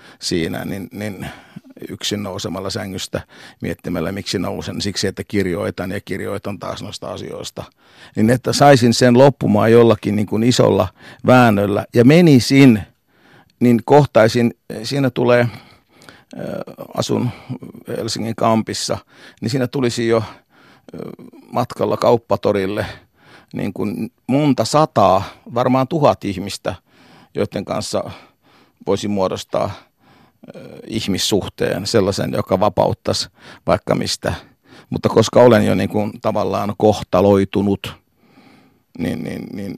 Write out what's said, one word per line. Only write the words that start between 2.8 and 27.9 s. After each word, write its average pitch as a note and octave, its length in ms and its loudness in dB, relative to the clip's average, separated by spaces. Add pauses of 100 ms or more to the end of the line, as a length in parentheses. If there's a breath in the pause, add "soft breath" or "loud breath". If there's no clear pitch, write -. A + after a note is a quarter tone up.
miettimällä, F2 500 -6
miksi G2+ 260 -6
nousen. F#2 420 -8
Siksi, G2 260 -6
että F#2+ 180 -8
kirjoitan F#2 680 -4
ja G2 100 -8
kirjoitan G2+ 580 -10
taas F#2+ 240 -12
noista G2+ 300 -12
asioista. - 520 -12 (520 soft breath)
Niin G#2+ 140 2
että B2+ 220 0
saisin B2 420 6
sen A#2+ 240 4
loppumaan A2+ 540 4
jollakin A2+ 440 4
niin G#2+ 100 -2
kuin G#2+ 160 -4
isolla G#2+ 460 2 (380 loud breath)
väännöllä G#2 680 4
ja A#2+ 100 6
menisin, C3+ 760 6 (800 soft breath)
niin A#2+ 240 4
kohtaisin, A#2+ 720 4 (280)
siinä C3 280 -4
tulee, B2 300 2
äh, A#2+ 100 -2 (1400 loud breath)
asun A#2 360 -2 (580 loud breath)
Helsingin A2 480 -8
Kampissa, A2 640 -2 (420 loud breath)
niin A2+ 100 -6
siinä B2+ 160 -2
tulisi A#2+ 420 -2
jo, A2+ 80 4
äh, G#2+ 80 0 (1300 loud breath)
matkalla G#2+ 440 -4
kauppatorille G#2 920 -2 (640 loud breath)
niin G2 200 -8
kuin G#2 400 -8 (140)
monta C3+ 380 2
sataa, G2+ 580 2 (320 loud breath)
varmaan B2+ 340 0
tuhat C#3+ 360 0
ihmistä, G2 500 -8 (600 soft breath)
joiden G2+ 300 -6
kanssa - 460 -6 (760 loud breath)